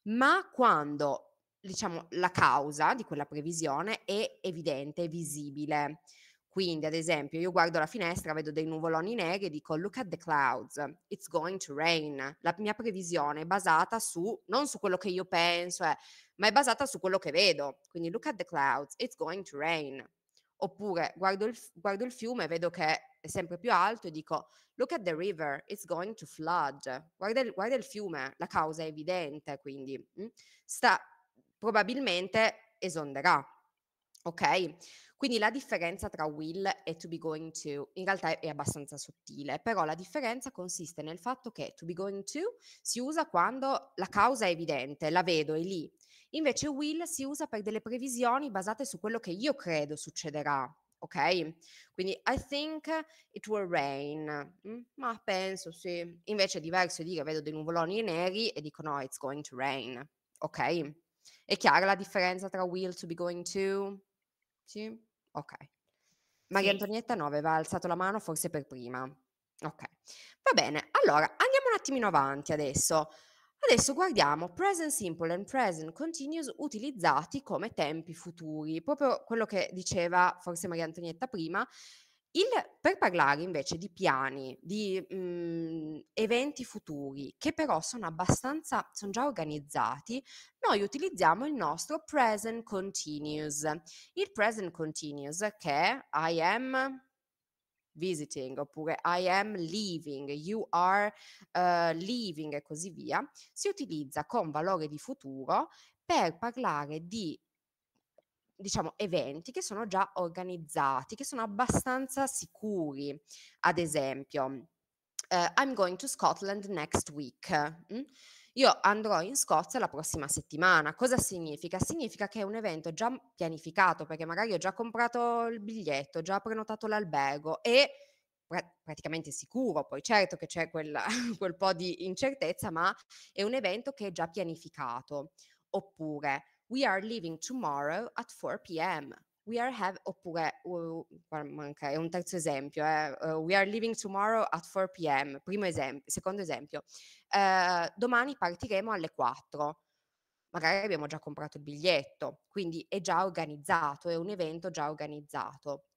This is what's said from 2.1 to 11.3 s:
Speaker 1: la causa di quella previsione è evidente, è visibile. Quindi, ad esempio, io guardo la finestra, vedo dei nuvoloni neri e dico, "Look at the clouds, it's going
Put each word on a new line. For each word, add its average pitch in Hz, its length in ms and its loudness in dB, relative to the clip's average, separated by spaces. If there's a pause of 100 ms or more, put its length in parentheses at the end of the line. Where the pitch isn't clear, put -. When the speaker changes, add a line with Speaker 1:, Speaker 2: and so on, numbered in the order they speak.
Speaker 1:
la 175 200 2
causa 147 640 4
di 240 100 -4
quella 151 200 -4
previsione 160 800 -2
è 202 380 -2
evidente, 156 600 -2
è 170 40 -2
visibile. 147 920 -4 (480)
Quindi, 165 380 0
ad 156 80 0
esempio, 160 460 0
io 180 120 0
guardo 170 260 6
la 156 80 4
finestra, 175 480 -2
vedo 156 180 -2
dei 156 140 0
nuvoloni 160 480 0
neri 196 320 0
e 170 40 -4
dico, 151 260 -4
"Look 180 220 -4
at 240 100 -6
the 165 100 -6
clouds, 139 640 2 (260)
it's - 200 -12
going 170 300 -2